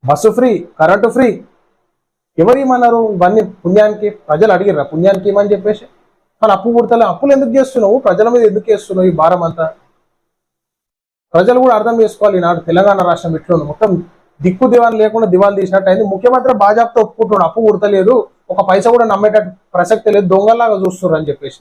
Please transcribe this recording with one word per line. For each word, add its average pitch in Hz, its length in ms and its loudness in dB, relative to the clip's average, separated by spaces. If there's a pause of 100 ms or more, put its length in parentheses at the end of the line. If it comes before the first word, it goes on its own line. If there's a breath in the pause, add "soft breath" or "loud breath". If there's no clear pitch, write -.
బస్సు 147 260 0
ఫ్రీ, 240 380 -2 (120)
కరెంటు 196 280 2
ఫ్రీ 233 360 -2 (920)
ఎవరు 226 200 2
ఇవ్వమన్నారు? 240 540 0
ఇవన్నీ 190 300 0
పుణ్యానికి 208 680 -2
ప్రజలు 190 420 -2
అడిగిర్రా 180 300 0
పుణ్యానికి 185 460 -2
ఇవ్వమని 202 240 0
చెప్పేసి? 208 340 -4 (560)
మరి 214 100 2
అప్పు 196 200 -2
పుడతలే, 233 340 2
అప్పులు 233 260 0
ఎందుకు 269 180 0
చేస్తున్నావు? 247 480 0
ప్రజల 208 300 0
మీద 240 140 2
ఎందుకు 208 280 0
చేస్తున్నావు 185 380 -2
ఈ 175 40 0
భారం 165 300 0
అంతా?" 160 320 -6 (1600)
ప్రజలు 214 260 2
కూడా 254 140 2
అర్థం 226 260 -2
చేసుకోవాలి. 208 380 0
ఈనాడు 175 220 -2
తెలంగాణ 190 420 0
రాష్ట్రం 170 320 -2
ఇట్లా 165 220 -4
ఉంది, 147 100 -4
మొత్తం 180 380 -2 (380)
దిక్కు 185 280 0
దివాన్ 233 240 2
లేకుండా 214 320 0
దివాలు 196 340 2
తీసినట్టు 190 300 -2
అయింది. 214 140 0
ముఖ్యమంత్రి 240 500 0
బాజాప్తా 214 460 0
ఒప్పుకుంటున్నాడు, 208 440 -2
అప్పు 214 280 0
పుడతలేదు, 202 560 0 (220)
ఒక 185 200 -2
పైసా 196 200 2
కూడా 240 140 4
నమ్మేటట్టు 208 460 0 (240)
ప్రసక్తి 208 360 0
లేదు, 196 180 0
దొంగలాగా 214 460 2
చూస్తున్నారు 185 460 -4
అని 151 80 -8
చెప్పేసి. 139 320 -10